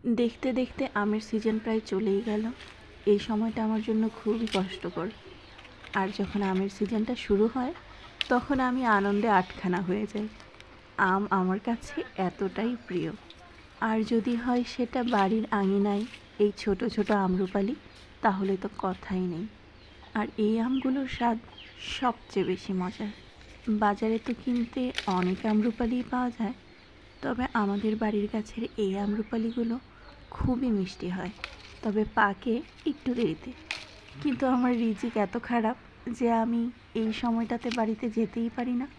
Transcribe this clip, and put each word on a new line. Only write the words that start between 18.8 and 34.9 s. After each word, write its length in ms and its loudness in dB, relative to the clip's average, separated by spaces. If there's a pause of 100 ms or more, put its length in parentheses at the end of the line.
নেই। 180 -4 (680)
আর 120 0 (120)
এই 220 4
আমগুলোর 480 0
স্বাদ 300 2 (520)
সবচেয়ে 560 0
বেশি 260 -2
মজার। 400 -2 (560)
বাজারে 500 2
তো 160 -4
কিনতে 480 0 (240)
অনেক 400 2
আমরুপালিই 640 2
পাওয়া 200 0
যায়, 260 -4 (680)
তবে 300 -2
আমাদের 440 0
বাড়ির 360 0
গাছের 300 -4 (140)
এই 220 0
আমরুপালিগুলো 800 -2 (540)
খুবই 400 0
মিষ্টি 400 -2
হয়, 220 -4 (500)
তবে 200 2 (120)
পাকে 400 2 (320)
একটু 280 -2
দেরিতে। 360 -2 (680)
কিন্তু 280 0
আমার 300 4
রিজিক 400 0